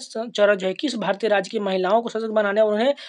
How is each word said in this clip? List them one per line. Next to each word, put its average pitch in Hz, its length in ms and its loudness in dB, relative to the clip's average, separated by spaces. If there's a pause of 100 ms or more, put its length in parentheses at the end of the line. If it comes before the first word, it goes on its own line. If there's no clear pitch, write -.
(260)
चरण 208 300 2
जो 185 100 -4
है 185 80 -2
किस 254 220 -4
भारतीय 196 340 -2
राज्य 196 200 2
की 226 80 -4
महिलाओं 196 440 0
को 233 60 -6
सशक्त 220 220 -6
बनाने 208 300 2
और 214 140 4
उन्हें 240 200 2 (140)